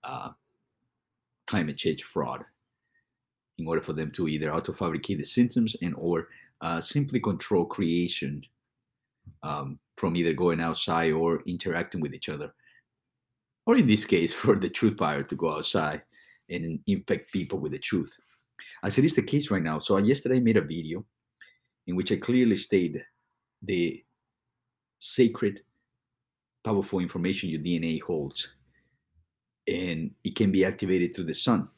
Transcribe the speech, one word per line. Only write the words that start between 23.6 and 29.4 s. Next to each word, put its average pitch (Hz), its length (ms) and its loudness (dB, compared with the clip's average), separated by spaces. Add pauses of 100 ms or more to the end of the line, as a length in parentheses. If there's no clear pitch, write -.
the 87 400 -2 (1000)
sacred, 104 640 2 (1000)
powerful 98 360 0
information 90 500 -2
your 78 120 -4
D 85 140 0
N 82 80 0
A 80 160 -2
holds, 73 540 -6 (1120)